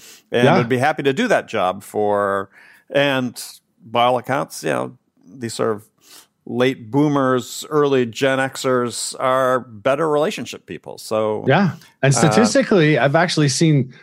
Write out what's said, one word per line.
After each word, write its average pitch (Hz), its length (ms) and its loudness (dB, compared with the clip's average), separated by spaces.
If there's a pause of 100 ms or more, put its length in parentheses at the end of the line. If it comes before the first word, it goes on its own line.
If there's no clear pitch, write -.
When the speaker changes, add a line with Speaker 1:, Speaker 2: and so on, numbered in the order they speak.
(320)
Speaker 1:
and 120 140 2
Speaker 2:
Yeah. 160 120 4
Speaker 1:
would 127 100 0
be 123 120 0
happy 151 240 0
to 135 100 2
do 233 140 -2
that 131 200 0
job 98 360 -2
for, 101 680 -2 (400)
and 135 500 -2 (500)
by 117 140 2
all 123 140 2
accounts, 131 460 -6
you 165 60 -4
know, 127 280 -4 (280)
these 117 280 -10
sort 117 180 -2
of 104 160 -10 (580)
late 123 460 -2
boomers, 135 760 0
early 143 360 2
Gen 131 340 -2
Xers 127 760 -4
are 131 440 0
better 131 480 -2
relationship 147 560 -2
people. - 320 -14
So 107 500 -2
Speaker 2:
Yeah. 151 280 2 (280)
And 143 100 4
Speaker 1:
uh, - 40 2
Speaker 2:
statistically, 185 800 4
I've 139 180 2
actually 160 320 2
seen 147 560 2